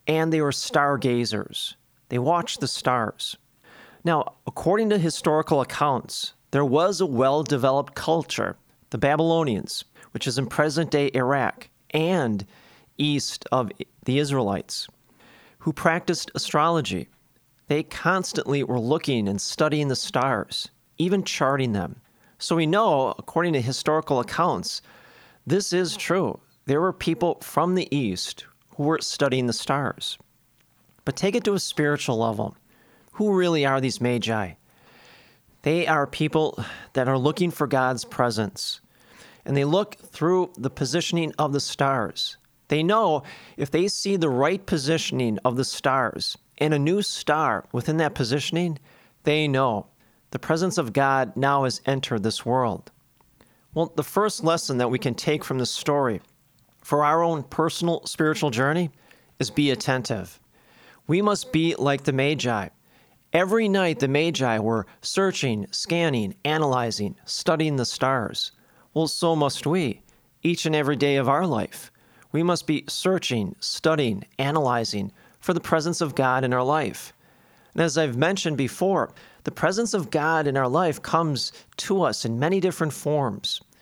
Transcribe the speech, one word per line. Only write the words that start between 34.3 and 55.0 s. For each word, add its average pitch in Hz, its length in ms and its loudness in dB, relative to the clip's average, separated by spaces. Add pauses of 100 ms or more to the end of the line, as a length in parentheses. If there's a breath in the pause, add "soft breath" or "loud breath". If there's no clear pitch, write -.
They 165 260 2
are 156 180 2
people 156 500 0 (360 loud breath)
that 127 160 2
are 135 100 4
looking 151 320 2
for 147 160 -2
God's 127 380 0
presence. 113 760 -2 (640 loud breath)
And 139 120 -2
they 139 80 2
look 190 320 0
through 180 600 0
the 135 140 -4
positioning 160 640 -2
of 147 160 0
the 139 80 0
stars. - 760 -2 (320)
They 151 140 2
know 175 400 2 (340 loud breath)
if - 140 -4
they 180 180 2
see 196 280 -2
the 165 120 2
right 143 380 2
positioning 131 760 0
of 123 140 2
the 131 80 0
stars - 720 -2 (220)
and 151 160 2
a 143 40 2
new 165 220 2
star 147 720 0
within 139 240 -2
that 160 180 2
positioning, 147 640 -2 (440 soft breath)
they 151 260 2
know 131 380 2 (460 soft breath)
the - 60 -6
presence 170 380 0
of 127 160 0
God 135 420 2
now 139 300 2
has 120 220 -2
entered 135 380 -2
this 110 200 -2
world. 123 480 -2 (800 soft breath)
Well, 160 240 0
the 151 60 2
first 202 420 -2
lesson 160 320 0
that 123 140 2
we 123 80 0
can 120 160 -2